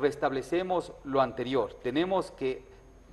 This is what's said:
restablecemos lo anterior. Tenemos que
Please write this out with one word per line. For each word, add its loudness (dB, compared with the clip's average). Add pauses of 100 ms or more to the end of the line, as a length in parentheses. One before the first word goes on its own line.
restablecemos 0 (100)
lo 2
anterior. 0
Tenemos 0
que -4 (500)